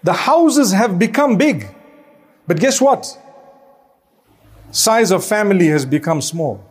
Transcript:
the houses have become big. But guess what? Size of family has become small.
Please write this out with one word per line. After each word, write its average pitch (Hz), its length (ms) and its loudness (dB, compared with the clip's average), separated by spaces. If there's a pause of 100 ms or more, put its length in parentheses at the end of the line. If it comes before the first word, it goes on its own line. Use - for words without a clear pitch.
the 175 140 0 (140)
houses 285 420 2
have 196 260 0
become 233 380 0
big. 180 320 0 (800)
But 160 140 -2
guess 262 200 0
what? - 380 0 (1500)
Size 220 400 0
of 190 140 0
family 196 440 2
has 151 160 0
become 151 380 -2
small. 143 380 -6 (100)